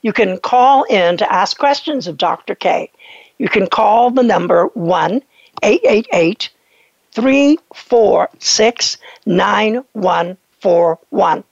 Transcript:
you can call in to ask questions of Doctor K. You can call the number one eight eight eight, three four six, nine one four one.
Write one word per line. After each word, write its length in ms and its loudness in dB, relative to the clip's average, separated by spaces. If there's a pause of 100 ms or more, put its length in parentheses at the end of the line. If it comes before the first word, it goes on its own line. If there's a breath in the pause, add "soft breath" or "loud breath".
you 100 -2
can 280 -2
call 440 2
in 340 0
to 160 -2
ask 240 -2
questions 500 -2
of 100 -12
Doctor 380 -6
K. 360 -4 (460 loud breath)
You 100 -4
can 200 -2
call 440 2
the 120 0
number 500 2
one 480 -2 (420 soft breath)
eight 220 2
eight 260 2
eight, 380 -2 (640)
three 440 2 (160)
four 560 2 (100)
six, 580 0 (280 loud breath)
nine 580 0 (100)
one 440 -2 (220)
four 400 2 (100)
one. 420 -2